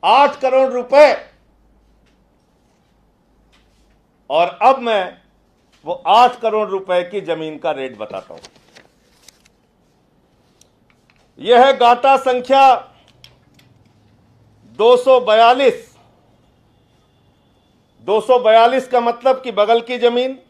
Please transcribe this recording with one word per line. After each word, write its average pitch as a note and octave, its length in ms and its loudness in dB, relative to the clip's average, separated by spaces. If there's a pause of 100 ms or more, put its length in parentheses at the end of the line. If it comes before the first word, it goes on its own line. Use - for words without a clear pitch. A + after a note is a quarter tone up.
आठ C4+ 340 2
करोड़ C4 320 0
रुपए। B3+ 580 0 (3000)
और F3 320 -2
अब C4 180 2
मैं G#3+ 380 -6 (680)
वो F3 220 -10
आठ A#3+ 320 2
करोड़ G#3+ 300 -4
रुपए F#3+ 340 -4
की F#3 180 -10
जमीन D#3 360 -10
का D#3+ 140 -8
रेट C3 260 -12
बताता G2 360 -16
हूं। E2 80 -20 (3000)
यह A#3 260 2
है C4+ 120 2
गाटा B3 400 2
संख्या C4 760 0 (1700)
दो A3+ 320 2
सौ B3+ 220 2
बयालीस। A#3 760 0 (2000)
दो G3+ 200 -2
सौ B3 180 2
बयालीस A#3+ 480 2
का B3 120 -2
मतलब A#3+ 420 -2
कि B3 100 -12
बगल G#3 300 0
की B3 160 -10
जमीन B3 420 -4 (100)